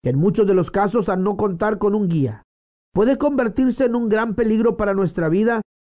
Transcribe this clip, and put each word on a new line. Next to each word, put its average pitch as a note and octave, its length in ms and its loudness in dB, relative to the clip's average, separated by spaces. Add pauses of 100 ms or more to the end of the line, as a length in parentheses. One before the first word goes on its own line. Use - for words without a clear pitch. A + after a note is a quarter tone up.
que B2+ 100 -2
en C3+ 60 0
muchos G3 300 2
de G3 60 2
los F3+ 180 0
casos, G3+ 380 0
al F#3 120 -2
no G3+ 140 -2
contar G#3 420 -2
con G3+ 160 0
un G#3 140 0
guía, C3+ 360 -2 (500)
puede A#3+ 240 2
convertirse C4 640 0
en A#3 140 0
un A#3 100 -2
gran A3 260 0
peligro A3 440 2
para G3+ 160 0
nuestra F3 340 0
vida A3 320 2 (400)